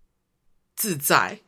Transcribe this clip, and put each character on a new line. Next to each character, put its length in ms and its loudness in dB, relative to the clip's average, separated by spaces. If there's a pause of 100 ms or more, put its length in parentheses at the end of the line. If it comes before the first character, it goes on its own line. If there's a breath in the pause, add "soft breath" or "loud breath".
(760)
自 220 -2
在。 520 0